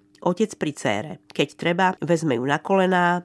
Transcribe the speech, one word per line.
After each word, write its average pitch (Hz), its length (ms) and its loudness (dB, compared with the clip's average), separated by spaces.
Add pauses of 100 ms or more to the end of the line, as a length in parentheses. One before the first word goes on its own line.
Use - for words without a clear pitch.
(200)
otec 190 400 -2
pri 151 160 -2
dcére. 113 360 -4 (200)
Keď 147 240 0
treba, 180 480 0
vezme 160 320 0
ju 120 80 -2
na 143 160 0
kolená, 180 640 2